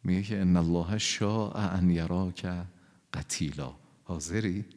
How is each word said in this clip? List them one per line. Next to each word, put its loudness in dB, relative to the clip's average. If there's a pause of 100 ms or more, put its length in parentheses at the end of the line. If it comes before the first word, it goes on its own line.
میگه 2
که -2
ان 6
الله 2
شاء 0
ان 2
یراک -2 (480)
قتیلا. -6 (280)
حاضری؟ -4 (120)